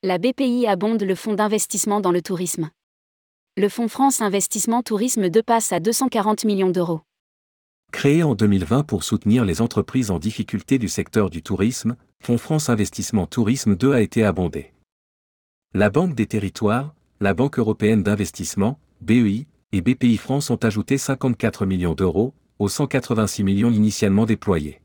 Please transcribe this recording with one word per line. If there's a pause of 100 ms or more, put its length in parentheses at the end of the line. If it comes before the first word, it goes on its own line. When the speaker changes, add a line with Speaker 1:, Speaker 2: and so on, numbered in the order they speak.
Speaker 1:
La
B
P
I
abonde
le
fonds
d'investissement
dans
le
tourisme. (880)
Le
fonds
France
Investissement
Tourisme
deux
passe
à
deux
cent
quarante
millions
d'euros. (920)
Speaker 2:
Créé
en
deux
mille
vingt
pour
soutenir
les
entreprises
en
difficulté
du
secteur
du
tourisme, (260)
Fonds
France
Investissement
Tourisme
deux
a
été
abondé. (1000)
La
Banque
des
Territoires, (260)
la
Banque
Européenne
d'Investissement, (240)
B
E
I, (240)
et
B
P
I
France
ont
ajouté
cinquante-quatre
millions
d'euros, (240)
aux
cent
quatre-vingt-six
millions
initialement
déployés.